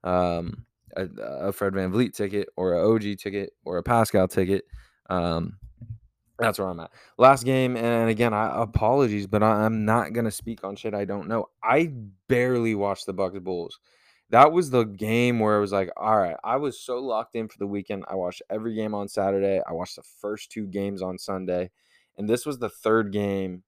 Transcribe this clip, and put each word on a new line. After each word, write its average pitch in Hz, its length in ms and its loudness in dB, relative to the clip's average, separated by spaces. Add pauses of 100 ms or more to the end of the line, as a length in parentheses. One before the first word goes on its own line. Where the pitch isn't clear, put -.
um, 87 600 0 (320)
a, 95 80 -4 (160)
a 69 320 -4
Fred 98 200 -2
VanVleet 95 400 0
ticket 101 440 -4
or 90 160 0
a 87 80 2
O 113 160 6
G 104 180 -2
ticket 98 360 -6 (120)
or 87 140 -6
a 85 60 -4
Pascal 110 440 4
ticket. 95 380 0 (440)
Um, 85 500 -2 (800)
that's 113 200 0
where 95 100 -2
I'm 87 120 -8
at. 82 120 -14 (280)
Last 127 260 8
game, 131 320 2
and 117 320 2
again, 113 240 2
I, 107 300 0
apologies, 110 640 2
but 104 160 2
I, 107 200 4
I'm 110 220 0
not 110 260 2
gonna 113 200 -2
speak - 320 -10
on 101 120 -8
shit 107 200 -8
I 101 100 -2
don't 98 240 -6
know. 110 160 -2 (180)
I 147 300 2 (340)
barely 123 460 2
watched 101 320 -2
the 98 80 -6
Bucks 92 260 -4
Bulls. 87 400 -6 (520)
That 143 220 10
was 170 160 2
the 123 160 4
game 110 540 0
where 107 180 4
it - 20 4
was 101 140 0
like, 95 240 0
"All 110 200 2
right, 87 240 0
I 113 140 -2
was 139 240 -4
so 127 200 -6
locked 117 360 -4
in 110 140 -4
for - 80 -20
the 101 100 -4
weekend. 101 400 -6
I 95 80 -8
watched 92 340 -6
every 110 240 -4
game 107 220 -4
on 101 140 -6
Saturday. 98 580 0
I 87 60 -8
watched 87 240 -8
the - 60 -20 (180)
first 104 280 -8
two 107 180 -8
games 98 340 -6
on 92 160 -6
Sunday." 90 520 -4 (480)
And 104 120 -4
this 120 160 0
was 143 120 -6
the 117 120 -6
third 110 420 2
game 98 560 -2